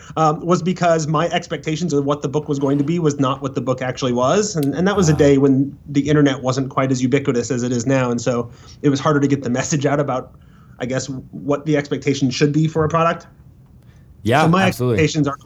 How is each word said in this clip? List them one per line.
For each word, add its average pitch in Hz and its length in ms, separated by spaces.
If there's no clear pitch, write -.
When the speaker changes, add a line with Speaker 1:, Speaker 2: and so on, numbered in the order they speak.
Speaker 1:
um, 160 280
was 170 180
because 170 440
my 156 220
expectations 160 640
of 143 120
what 143 180
the 147 60
book 151 200
was 139 100
going 139 200
to 143 60
be 170 140
was 147 220
not 135 200
what 135 140
the 143 60
book 127 200
actually 127 320
was. 160 440
And, 139 180
and 180 140
that 202 80
was 180 120
a 156 40
Speaker 2:
Wow. 139 60
Speaker 1:
day 143 200
when 139 480
the 143 220
internet 143 340
wasn't 131 280
quite 135 200
as 123 140
ubiquitous 120 480
as 120 100
it 123 80
is 120 160
now. 131 240
And 120 100
so 120 300
it 151 60
was 139 100
harder 147 220
to 139 80
get 139 160
the 120 60
message 135 360
out 139 140
about, 127 340
I 127 60
guess, 127 220
what 143 360
the 151 100
expectation 139 540
should 147 220
be 156 140
for 156 180
a 156 40
product. 165 400
Speaker 2:
Yeah, 127 200
Speaker 1:
So 160 60
my 185 160
Speaker 2:
absolutely. 123 400
Speaker 1:
expectations 151 240
are, 139 180